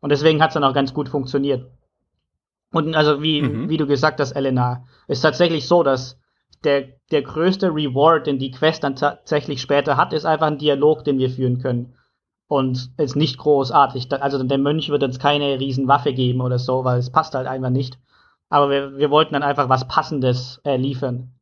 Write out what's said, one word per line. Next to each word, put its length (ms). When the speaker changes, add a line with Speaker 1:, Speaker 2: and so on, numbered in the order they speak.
Speaker 1:
Und 100
deswegen 320
hat's 120
dann 100
auch 80
ganz 200
gut 140
funktioniert. 580
Und 200
also 280
wie, 200
Speaker 2:
Mhm. 280
Speaker 1:
wie 80
du 100
gesagt 320
hast, 140
Elena, 500
ist 140
tatsächlich 440
so, 160
dass 380
der, 240
der 100
größte 460
Reward, 600
den 100
die 140
Quest 320
dann 140
tatsächlich 640
später 340
hat, 160
ist 140
einfach 220
ein 100
Dialog, 480
den 140
wir 100
führen 300
können. 340
Und 480
ist 200
nicht 220
großartig. 680
Da, 100
also 240
der 160
Mönch 320
wird 140
uns 160
keine 400
Riesenwaffe 540
geben 260
oder 200
so, 260
weil 140
es 120
passt 240
halt 100
einfach 260
nicht. 260
Aber 220
wir, 280
wir 120
wollten 240
dann 100
einfach 240
was 220
Passendes, 760
äh, 140
liefern. 640